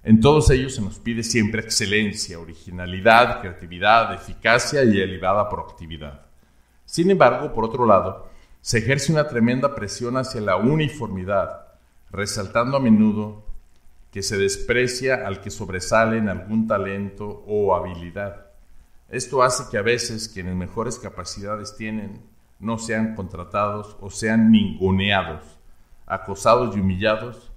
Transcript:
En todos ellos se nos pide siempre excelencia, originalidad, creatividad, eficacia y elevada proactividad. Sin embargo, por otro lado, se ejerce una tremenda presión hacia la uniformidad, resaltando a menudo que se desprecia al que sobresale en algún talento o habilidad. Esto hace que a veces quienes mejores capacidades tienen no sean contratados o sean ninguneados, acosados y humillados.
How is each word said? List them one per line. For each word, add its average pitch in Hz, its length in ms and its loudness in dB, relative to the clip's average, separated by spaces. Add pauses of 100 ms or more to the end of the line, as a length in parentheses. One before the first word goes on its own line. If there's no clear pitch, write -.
En 110 160 8
todos 147 300 6
ellos 131 260 0
se 107 60 -6
nos 98 180 -8
pide 113 240 -6
siempre 107 380 0
excelencia, 101 760 -2
originalidad, 92 1000 2
creatividad, 95 760 0
eficacia 120 720 0
y 101 160 4
elevada 92 480 0
proactividad. 78 800 -12 (580)
Sin 170 260 0
embargo, 147 420 4
por 110 120 -2
otro 123 220 0
lado, 95 420 4 (320)
se - 180 -2
ejerce 139 320 0
una 151 160 2
tremenda 123 480 0
presión 120 420 -6
hacia 127 240 -4
la 98 140 0
uniformidad, 101 1080 -2 (500)
resaltando 107 640 -2
a 139 40 2
menudo 107 680 2 (680)
que 98 100 -8
se 104 160 -4
desprecia 123 880 -2
al 98 140 -8
que 104 100 -12
sobresale 110 680 0
en 107 100 0
algún 104 400 -2
talento 98 760 -6
o 104 300 0
habilidad. 87 720 -8 (640)
Esto 123 340 -2
hace 131 300 2
que 113 40 -4
a 101 60 0
veces 113 460 -2
quienes 92 260 -8
mejores 101 460 -6
capacidades 101 720 -12
tienen 107 480 -10 (380)
no 113 180 -6
sean 110 380 -4
contratados 104 840 -6
o 101 80 -14
sean 110 440 4
ninguneados, 95 1040 0 (480)
acosados 104 680 0
y 104 40 0
humillados. 107 760 -2